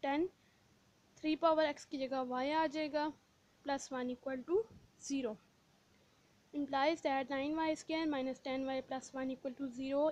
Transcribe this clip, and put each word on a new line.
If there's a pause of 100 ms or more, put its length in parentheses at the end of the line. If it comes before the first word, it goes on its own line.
टेन, (880)
थ्री
पावर
x
की
जगह
y
आ (120)
जाएगा, (580)
प्लस
वन
equal
to (480)
zero। (1160)
Implies
that
nine
y (140)
square
minus
ten
y
plus
one
equal
to (120)
zero